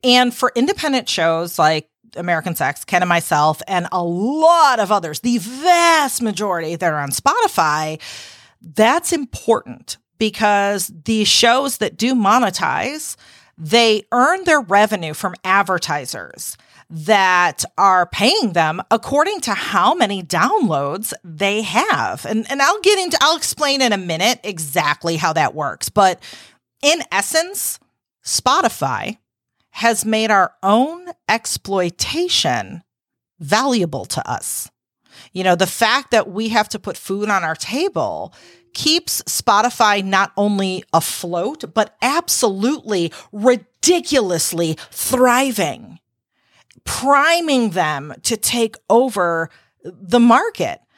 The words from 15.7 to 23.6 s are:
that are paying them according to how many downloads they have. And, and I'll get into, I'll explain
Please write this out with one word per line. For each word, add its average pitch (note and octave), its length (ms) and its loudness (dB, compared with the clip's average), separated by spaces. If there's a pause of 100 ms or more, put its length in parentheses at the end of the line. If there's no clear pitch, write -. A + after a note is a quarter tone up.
that F3+ 760 2 (120)
are F#3 300 4
paying A#3+ 460 0
them D#3+ 360 0
according D4 520 0
to A3 120 -4
how G3+ 420 2
many G3+ 280 0
downloads F3 880 -2 (120)
they G3 380 -2
have. D#3 640 -2
And, A3 240 -4
and C#4 140 -2
I'll F#4 200 0
get G4 180 4
into, F4 200 -4
I'll D#4 160 2
explain C#4 460 -2